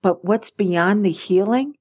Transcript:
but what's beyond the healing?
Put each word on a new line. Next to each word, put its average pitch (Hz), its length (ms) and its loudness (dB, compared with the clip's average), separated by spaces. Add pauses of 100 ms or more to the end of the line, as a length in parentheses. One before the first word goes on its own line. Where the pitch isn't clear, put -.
but 180 240 -2
what's 214 260 -2
beyond 190 540 0
the 180 60 2
healing? 226 680 -2